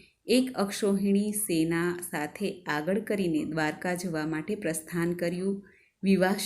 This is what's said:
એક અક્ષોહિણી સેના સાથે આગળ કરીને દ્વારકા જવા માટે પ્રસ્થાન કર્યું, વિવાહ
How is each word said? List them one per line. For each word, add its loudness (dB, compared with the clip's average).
એક 4
અક્ષોહિણી 2
સેના 0
સાથે -6
આગળ 0
કરીને 0
દ્વારકા -2
જવા -4
માટે -4
પ્રસ્થાન -2
કર્યું, -2
વિવાહ 6